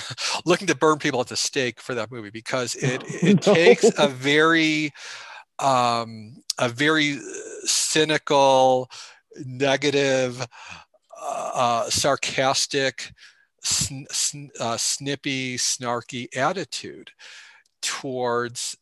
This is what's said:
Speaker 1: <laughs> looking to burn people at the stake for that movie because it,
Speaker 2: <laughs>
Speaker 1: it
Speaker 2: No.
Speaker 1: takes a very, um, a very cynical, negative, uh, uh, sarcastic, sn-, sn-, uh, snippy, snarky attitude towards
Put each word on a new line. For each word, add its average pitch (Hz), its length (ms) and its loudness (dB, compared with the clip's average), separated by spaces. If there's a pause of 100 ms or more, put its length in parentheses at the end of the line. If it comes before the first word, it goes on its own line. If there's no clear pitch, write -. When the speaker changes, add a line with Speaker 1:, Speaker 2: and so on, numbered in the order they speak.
Speaker 1:
<laughs> - 360 -6
looking 175 220 0
to 156 80 2
burn 156 220 4
people 135 240 -2
at 117 60 -4
the 110 100 -8
stake 127 420 -2
for - 140 -8
that 113 180 -6
movie 113 200 -12
because 120 440 -6
it, 131 280 -4
Speaker 2:
<laughs> - 40 -16
Speaker 1:
it - 380 4
Speaker 2:
No. 202 80 6
Speaker 1:
takes 185 320 8 (120)
a 147 100 4
very, 151 840 2 (680)
um, 117 800 0 (160)
a 127 100 2
very 147 500 0 (460)
cynical, 135 1300 4 (560)
negative, 135 960 0 (800)
uh, - 320 -8
uh, 117 360 0
sarcastic, 135 1200 -2 (520)
sn-, - 480 -2
sn-, - 480 -4
uh, 117 180 -2
snippy, 135 800 -4
snarky 120 800 -4
attitude 135 760 -6 (680)
towards 120 1000 -4